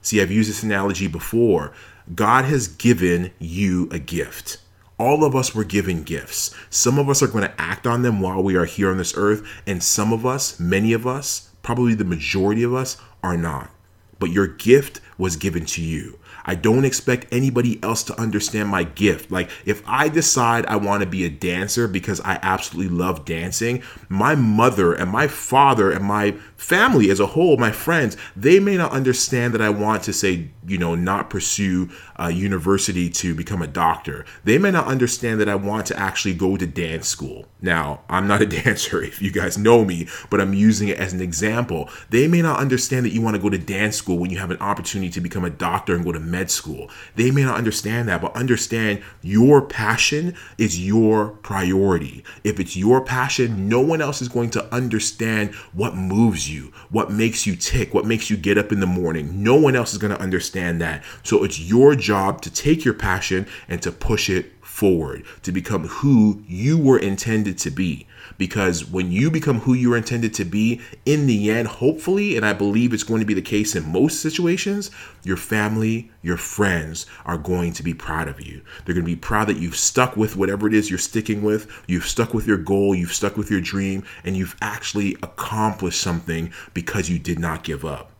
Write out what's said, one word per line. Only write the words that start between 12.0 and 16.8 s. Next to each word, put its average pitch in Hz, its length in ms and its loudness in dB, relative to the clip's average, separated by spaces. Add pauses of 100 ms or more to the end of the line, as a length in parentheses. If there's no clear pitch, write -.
majority 95 580 0
of 120 100 2
us, 131 220 -4 (280)
are 90 120 0
not. 82 360 -4 (480)
But 92 100 -2
your 95 160 2
gift - 560 4 (160)
was 92 180 -2
given 85 300 -4
to - 160 -6
you. 80 380 -6 (260)
I 92 100 -4
don't 117 300 4